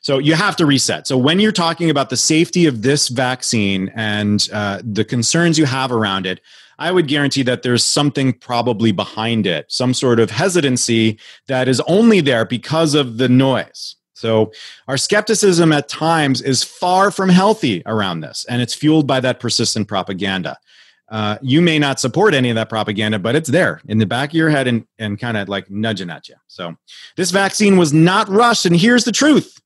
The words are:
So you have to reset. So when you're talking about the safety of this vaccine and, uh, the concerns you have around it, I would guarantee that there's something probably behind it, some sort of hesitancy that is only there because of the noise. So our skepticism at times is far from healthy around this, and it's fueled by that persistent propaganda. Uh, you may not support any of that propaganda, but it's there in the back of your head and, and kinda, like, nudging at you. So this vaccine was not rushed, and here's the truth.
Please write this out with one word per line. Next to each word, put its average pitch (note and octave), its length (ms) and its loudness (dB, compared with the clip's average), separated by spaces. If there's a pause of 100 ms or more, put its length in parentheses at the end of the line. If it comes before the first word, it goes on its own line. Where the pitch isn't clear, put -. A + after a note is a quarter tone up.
So C3+ 180 0
you D3+ 160 2
have G3 220 0
to E3+ 80 2
reset. A#2+ 420 0
So C3+ 100 -2
when D3+ 220 2
you're G#3+ 120 2
talking E3 380 -2
about C#3+ 200 0
the B2+ 80 -6
safety E3 480 2
of A#2+ 180 0
this C#3+ 240 0
vaccine A2+ 880 -2
and, G#2 580 -2
uh, G2+ 300 -4
the A2 200 -2
concerns D#3 540 0
you D#3 80 4
have C3 260 -4
around G2 360 -2
it, F2+ 120 -6 (400)
I D#3+ 120 -4
would F3+ 160 2
guarantee C#3 360 0
that B2 180 -2
there's A#2+ 220 0
something C#3 500 0
probably A#2 580 -2
behind G#2+ 540 -4
it, D#2+ 220 -2
some B2 260 -2
sort A#2+ 260 2
of A2 120 2
hesitancy B2 880 0 (280)
that B2+ 200 -2
is B2+ 200 2
only G#3 320 4
there B2+ 260 2
because D3 500 -2
of B2 220 -2
the B2+ 120 0
noise. B2+ 680 0 (200)
So A2 360 0 (360)
our C3+ 100 -4
skepticism F#3+ 760 2
at C#3+ 160 0
times D#3 540 0
is C3+ 220 -2
far F#3 480 0
from F#3+ 180 -2
healthy F3 560 2
around G2 360 -4
this, - 280 -12
and B2 120 -2
it's A#2+ 120 -4
fueled D3+ 320 2
by C3 140 0
that B2+ 200 -2
persistent A2 480 -2
propaganda. F#2 680 -4 (520)
Uh, G#2+ 320 -4
you C3+ 200 2
may E3 160 2
not C#3+ 220 0
support E3+ 340 2
any B2+ 160 2
of A#2 60 -2
that A2 140 -4
propaganda, G#2+ 500 -2
but A2+ 160 -2
it's D#3+ 140 -2
there C3+ 380 0
in A2 120 0
the A2 60 4
back C3 260 -4
of E3 40 -10
your D#3+ 140 2
head C#3 180 2
and, A#2 180 -2 (120)
and G#2 220 -8
kinda, A2 280 -4
like, G2 220 -8
nudging G2 400 -6
at D2+ 200 -16
you. - 60 -20 (120)
So E2+ 280 -14 (420)
this F3 140 -2
vaccine G3 460 2
was D#3 160 4
not F#3 360 4
rushed, A3 360 2
and F3 100 4
here's A#3 280 4
the A#3 80 -2
truth. C#4 540 2